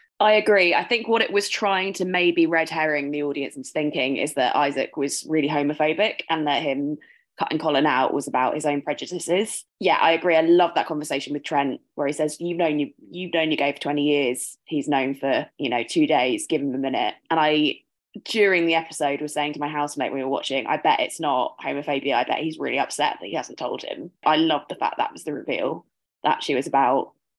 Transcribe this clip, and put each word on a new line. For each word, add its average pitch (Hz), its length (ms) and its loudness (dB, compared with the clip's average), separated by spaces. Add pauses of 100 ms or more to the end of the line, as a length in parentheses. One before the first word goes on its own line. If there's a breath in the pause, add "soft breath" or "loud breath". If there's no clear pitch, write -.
(200 loud breath)
I 214 120 8
agree. 208 420 6
I 151 100 2
think 226 240 -2
what 226 140 4
it - 100 -2
was 202 160 0
trying 190 460 0
to 190 100 -4
maybe 180 420 4
red 160 240 0
herring 151 400 0
the 147 140 -2
audience 143 320 -4
into 131 140 -12
thinking 139 460 -2
is 113 180 -2
that 123 200 2
Isaac 139 420 0
was 139 320 -2
really 156 200 2
homophobic 156 720 2 (100)
and 156 160 0
that 147 160 0
him 143 360 -2 (380 soft breath)
cutting - 220 -4
Colin 151 260 2
out 135 300 2
was 147 140 -4
about 127 260 0
his 151 100 -6
own 143 160 0
prejudices. 175 840 -4 (160)
Yeah, 175 200 4
I 165 120 6
agree. 165 240 2
I 160 60 6
love 170 340 6
that 147 100 2
conversation 147 460 -4
with 143 100 -6
Trent 139 380 0 (160)
where 147 100 -2
he 139 60 0
says, 151 280 -4
"You've 170 180 -4
known 156 200 2
you, 143 140 -2 (180)
you've 180 240 -6
known 160 160 2
your 151 60 0
gay 143 160 0
for - 80 -20
twenty 147 240 -2
years. 143 520 0 (100)
He's 147 200 -4
known 135 300 0
for, 135 300 0 (120)
you 143 100 -4
know, 120 140 0
two 156 240 2
days. 127 400 2
Give 147 160 0
him 139 140 -2
a - 20 -4
minute." 127 360 -2 (160)
And 165 100 2
I, 151 400 2 (440)
during 190 420 2
the 165 100 2
episode, 147 440 -2
was 151 140 -6
saying 147 200 -2
to 147 60 -10
my 147 80 -2
housemate 147 440 -4
when 139 80 -4
we 131 40 -4
were 131 60 -4
watching, 135 380 -2
"I 156 80 0
bet - 240 2
it's - 180 -4
not 135 400 -2
homophobia. 143 560 -4
I 120 80 2
bet - 160 -2
he's 156 220 -6
really 127 180 -4
upset - 420 -2
that 90 60 -14
he 101 80 -8
hasn't - 240 -8
told - 240 -6
him." - 300 -12 (120)
I 156 120 4
love 156 320 2
the 165 80 -10
fact - 220 -4
that - 140 -4
was - 120 -18
the 147 100 -6
reveal, 123 500 -4 (380)
that - 220 0
she 143 100 -2
was 139 140 -2
about, 135 460 2 (240)